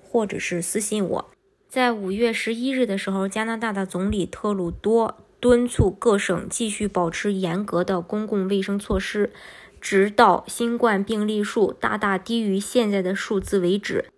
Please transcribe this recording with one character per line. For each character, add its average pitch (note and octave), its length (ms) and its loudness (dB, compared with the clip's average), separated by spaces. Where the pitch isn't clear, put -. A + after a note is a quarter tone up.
或 A3+ 240 0
者 G3+ 120 -6
是 F3 220 -4
私 - 180 -4
信 G#3+ 240 -2
我。 - 280 -4
在 B3 260 2
五 G3 180 -4
月 A3+ 200 2
十 A3+ 240 -2
一 B3 160 -2
日 B3+ 140 2
的 G3 140 0
时 G3 120 -6
候， F#3+ 160 0
加 G#3+ 180 -2
拿 A3+ 120 -4
大 A3 160 -2
的 G3 140 -2
总 F#3 240 -2
理 G3+ 160 0
特 - 260 -4
鲁 F3+ 180 -2
多 A3 460 2
敦 A#3+ 260 6
促 G#3+ 240 2
各 G3+ 280 2
省 F#3 320 -2
继 A3+ 180 -4
续 G#3 180 -4
保 F3+ 220 0
持 G3+ 240 -2
严 F#3+ 320 -2
格 F3+ 180 0
的 F3+ 200 -2
公 G#3+ 240 -4
共 G3+ 200 0
卫 G3 140 0
生 G3 180 -2
措 G3 220 -2
施， - 320 -2
直 G3+ 300 2
到 G3+ 360 6
新 A#3 300 -2
冠 G#3+ 260 2
病 G#3+ 240 -2
例 G#3+ 160 0
数 G3+ 300 2
大 G#3+ 240 -2
大 G3+ 220 0
低 A3+ 240 -2
于 G3+ 180 0
现 G#3+ 300 0
在 G3 100 0
的 F3+ 140 -2
数 G3 260 -2
字 G3+ 200 0
为 F3+ 180 2
止。 - 260 -4